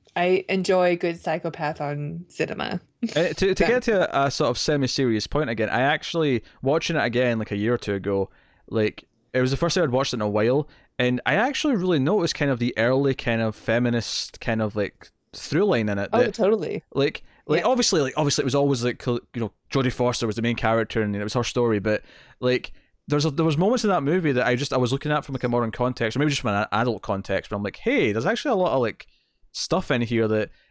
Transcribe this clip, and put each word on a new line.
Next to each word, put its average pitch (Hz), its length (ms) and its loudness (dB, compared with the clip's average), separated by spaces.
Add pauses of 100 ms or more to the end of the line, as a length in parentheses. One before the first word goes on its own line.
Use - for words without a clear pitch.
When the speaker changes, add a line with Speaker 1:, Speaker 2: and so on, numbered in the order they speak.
(160)
Speaker 1:
I 180 340 2
enjoy 185 420 2
a 175 40 2
good 175 240 -4
psychopath 160 640 -4
on 147 460 -6
cinema. - 520 -4 (360)
Speaker 2:
Uh, 170 180 2
to, 190 220 2
to - 80 2
Speaker 1:
Yeah. - 40 4
Speaker 2:
get 240 160 2
to 185 400 2
a, 139 40 2
a 135 40 0
sort 131 200 0
of 123 80 -4
semi-serious 131 640 0
point 143 240 -2
again, 110 200 -2
I 117 120 0
actually, 147 640 0 (180)
watching 160 340 0
it 131 80 2
again, 120 360 2
like, 107 120 -6
a 101 60 -2
year 110 160 0
or 120 60 0
two 101 160 -4
ago, 98 340 -2 (400)
like, 107 360 -2 (280)
it 127 80 2
was 127 100 2
the 139 60 0
first 170 180 0
time 180 80 2
I'd 143 60 0
watched 131 240 0
it 123 40 -4
in 110 40 -4
a 107 80 -2
while, 117 400 2 (300)
and 123 260 2
I 127 100 2
actually 269 400 0
really 180 240 2
noticed 170 360 2
kind 143 160 0
of 120 80 -2
the 120 180 0
early 131 380 2
kind 113 260 -2
of 110 140 -2
feminist 120 840 -2
kind 113 220 -2
of, 107 140 -2
like, - 340 -4 (240)
through 170 320 -2
line 117 240 2
in 202 80 -2
it. - 160 -4
Speaker 1:
Oh, 226 60 4
Speaker 2:
that, 240 160 2
Speaker 1:
totally. 196 480 0 (100)
Speaker 2:
Like, - 300 -2 (240)
like, 165 140 2
Speaker 1:
Yeah. - 60 0
Speaker 2:
obviously, 240 340 2
like, 131 140 -2
obviously 147 280 2
it - 20 0
was 127 100 0
always, 139 280 2
like, 120 160 -2
col-, 120 200 -2 (140)
you 117 80 -4
know, 107 100 -4 (200)
Jodie 131 220 2
Foster 123 340 0
was 104 80 -2
the 113 80 -4
main 117 120 0
character 113 460 0
and 104 140 0
it 104 80 -4
was 107 100 -6
her 123 100 0
story, 113 360 2
but, 107 240 0 (360)
like, 123 320 -2 (360)
there's 147 180 2
a, 160 40 2
there 156 160 0
was 156 120 2
moments 220 260 2
in 208 80 2
that 170 100 2
movie 156 300 2
that 123 160 2
I 123 80 4
just, 135 180 -2
I 131 40 2
was 123 140 2
looking 143 200 -2
at 151 140 0
from, 135 80 -8
like, 131 100 -6
a 123 60 0
modern 120 200 0
context, 123 460 -2
or 127 40 0
maybe 151 120 2
just 139 100 -2
from 107 140 -2
an 104 160 0
adult 113 320 0
context, 98 480 -4
but 107 60 -4
I'm 101 60 -4
like, 98 140 -6
Hey, 208 360 2
there's 117 120 -2
actually 233 280 0
a - 20 2
lot 180 160 2
of, 131 100 2
like, - 240 -4 (460)
stuff - 400 -2
in 120 100 2
here 113 260 2
that, 107 220 0 (220)